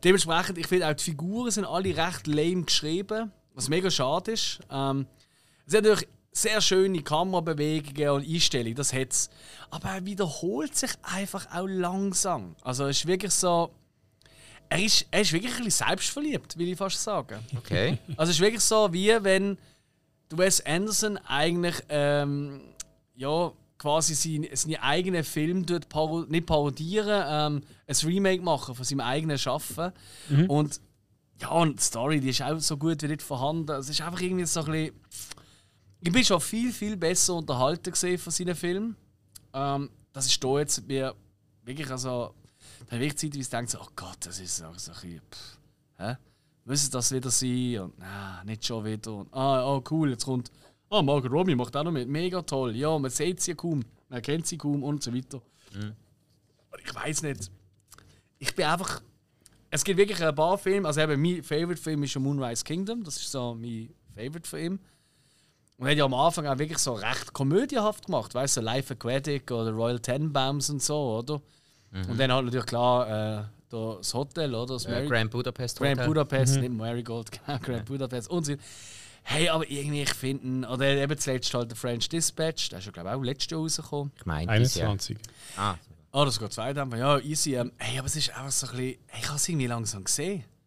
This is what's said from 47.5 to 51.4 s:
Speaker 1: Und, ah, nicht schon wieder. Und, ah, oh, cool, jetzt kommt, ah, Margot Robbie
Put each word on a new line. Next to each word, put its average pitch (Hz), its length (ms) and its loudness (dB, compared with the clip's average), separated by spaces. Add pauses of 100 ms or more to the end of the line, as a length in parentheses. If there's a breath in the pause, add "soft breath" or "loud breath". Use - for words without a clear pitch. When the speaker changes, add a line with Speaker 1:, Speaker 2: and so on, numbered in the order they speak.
Speaker 1:
Und, 90 240 -12
ah, 95 420 -12
nicht 107 200 -8
schon 113 200 -4
wieder. 110 280 -6
Und, 101 200 -12
ah, 131 320 2
oh, 135 240 0
cool, 156 220 2
jetzt 113 140 -4
kommt, 127 260 -2 (380 soft breath)
ah, 202 120 4
Margot 135 300 2
Robbie 165 240 4